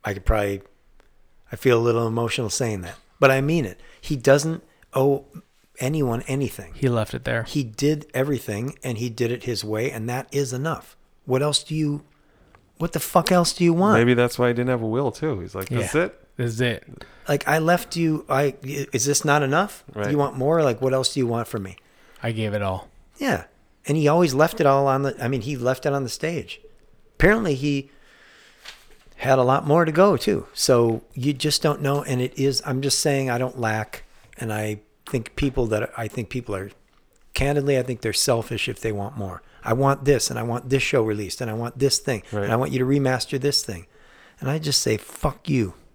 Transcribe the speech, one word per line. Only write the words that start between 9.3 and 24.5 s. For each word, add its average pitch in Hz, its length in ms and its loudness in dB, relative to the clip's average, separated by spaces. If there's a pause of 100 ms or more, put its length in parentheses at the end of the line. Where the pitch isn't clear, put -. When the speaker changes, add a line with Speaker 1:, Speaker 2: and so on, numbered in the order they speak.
Speaker 1:
it 120 140 -6
his 113 200 -4
way, 107 260 -2
and 113 180 -8
that 123 240 -6
is 139 200 -2
enough. 139 440 -6 (300)
What 131 160 2
else 147 200 0
do - 120 -8
you, 147 280 -2 (760)
what 165 140 -4
the 151 80 -4
fuck - 300 2
else 180 220 4
do - 100 -2
you 170 100 6
want? 190 260 4
Speaker 3:
Maybe 120 160 6
that's 120 240 2
why 123 100 4
he 120 60 2
didn't 123 160 -2
have 120 120 0
a 113 40 -2
will, 120 260 0
too. 139 280 -4
He's 87 140 -12
like, 92 140 -8
"That's 113 260 -4
Speaker 2:
Yeah. 160 100 2
Speaker 3:
it." - 220 -12 (100)
Speaker 2:
This 120 180 -2
is 110 80 -6
it. 120 260 -2 (400)
Speaker 1:
Like, 143 180 0
I 147 120 2
left 170 380 2
you, 160 320 0
I, 139 140 2 (220)
i-, 139 280 -6
is 113 120 0
this 143 200 0
not 147 180 4
enough? 151 420 0 (100)
Speaker 3:
Right. 104 160 -2
Speaker 1:
You 147 60 2
want 139 200 0
more? 151 260 2
Like, 123 180 2
what 131 140 0
else 131 180 0
do 143 80 -2
you 123 60 2
want 117 220 -2
from 107 160 -6
me? 95 120 -14 (460)
Speaker 2:
I 117 100 -2
gave 110 220 -2
it 104 80 0
all. 95 260 -4 (300)
Speaker 1:
Yeah. 233 260 0 (420)
And 147 120 0
he 147 100 4
always 160 240 4
left 151 280 2